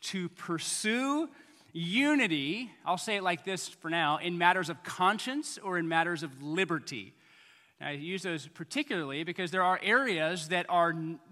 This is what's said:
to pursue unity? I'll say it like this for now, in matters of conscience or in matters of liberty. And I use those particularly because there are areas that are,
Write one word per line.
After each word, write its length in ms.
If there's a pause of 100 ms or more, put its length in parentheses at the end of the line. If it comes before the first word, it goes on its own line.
to 260
pursue 1000 (420)
unity? 1000 (140)
I'll 120
say 200
it 60
like 220
this 220
for 220
now, 280
in 200
matters 320
of 140
conscience 800
or 140
in 100
matters 360
of 180
liberty. 720 (680)
And 100
I 40
use 280
those 260
particularly 760
because 280
there 120
are 180
areas 680
that 200
are, 260 (360)